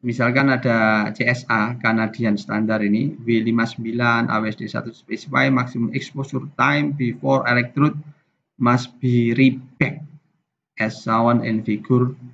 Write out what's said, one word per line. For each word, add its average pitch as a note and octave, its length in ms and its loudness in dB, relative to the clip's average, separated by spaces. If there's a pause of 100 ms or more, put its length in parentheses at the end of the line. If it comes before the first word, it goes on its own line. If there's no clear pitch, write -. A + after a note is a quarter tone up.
misalkan B2 480 2
ada A2 640 2
C - 80 -4
S B2+ 240 0
A, A#2 320 0
Canadian A2+ 560 0
standar G#2+ 480 -2
ini, A2+ 400 0
W A2+ 220 2
lima A#2 180 2
sembilan, A#2 640 0
A A2 160 0
W A2 80 -4
S - 80 -10
D A2 80 -8
satu A#2 240 -8
specify C3 560 -2
maximum B2 480 0
exposure C3+ 480 -6 (160)
time D3 380 2
before B2+ 500 0
electrode B2 480 2 (640)
must B2 400 2
be A#2+ 320 2
rebaked - 720 0 (720)
as A2 300 -6
shown A#2 400 2
in A2 160 -2
figure B2 500 0 (220)